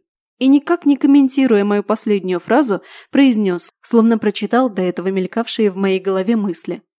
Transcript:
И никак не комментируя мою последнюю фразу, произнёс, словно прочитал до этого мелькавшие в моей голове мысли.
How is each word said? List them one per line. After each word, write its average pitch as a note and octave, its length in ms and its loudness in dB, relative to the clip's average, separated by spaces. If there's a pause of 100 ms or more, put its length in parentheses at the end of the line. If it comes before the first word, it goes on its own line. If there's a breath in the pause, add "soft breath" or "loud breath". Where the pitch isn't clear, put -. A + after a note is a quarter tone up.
(380)
И C4 100 0
никак C#4+ 360 0
не C#4+ 120 2
комментируя C4+ 680 2
мою G#3 180 0
последнюю F#3+ 580 -4
фразу, A#3 420 0 (280 loud breath)
произнёс, G#3+ 680 2
словно A3+ 380 2
прочитал G#3+ 500 -2
до F#3+ 140 -6
этого F3+ 260 -4
мелькавшие G3 640 -2
в F3+ 60 -12
моей F#3+ 220 0
голове F#3+ 380 -2
мысли. F#3+ 460 -6 (160)